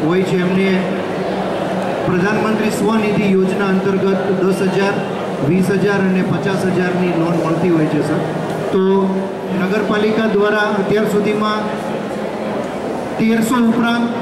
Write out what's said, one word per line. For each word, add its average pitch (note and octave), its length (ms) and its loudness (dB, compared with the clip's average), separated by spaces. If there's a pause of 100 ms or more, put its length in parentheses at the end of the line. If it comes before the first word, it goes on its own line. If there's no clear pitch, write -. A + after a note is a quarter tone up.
હોય F#3 160 4
છે F#3 140 0
એમને F#3+ 440 2 (1200)
પ્રધાનમંત્રી G#3 640 2
સ્વનિધિ G#3 600 2
યોજના F#3+ 340 2
અંતર્ગત F#3+ 800 2
દસ F#3+ 180 2
હજાર, G3 320 2 (560)
વીસ F#3 220 2
હજાર G3 280 2
અને F#3 220 2
પચાસ F#3 440 0
હજારની F3+ 420 0
લોન E3 400 0
મળતી E3 220 0
હોય D#3 160 4
છે, D3 220 0
સર. D3+ 60 -2 (580)
તો F#3+ 100 2 (800)
નગરપાલિકા G#3+ 760 0
દ્વારા G#3 260 2
અત્યાર G#3 460 0
સુધીમાં G#3+ 520 0 (1600)
તેરસો A3+ 380 2
ઉપરાંત A#3 540 2 (120)